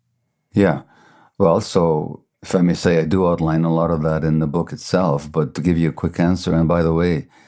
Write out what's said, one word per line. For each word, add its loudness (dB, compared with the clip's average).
Yeah. 2
Well, 4
so -2
if -6
I 2
may 4
say, 2
I 0
do 0
outline 0
a 0
lot 0
of -2
that -2
in 0
the 0
book -4
itself, -2
but -2
to -8
give 0
you 0
a -2
quick -6
answer, 0
and 2
by 2
the 0
way, -2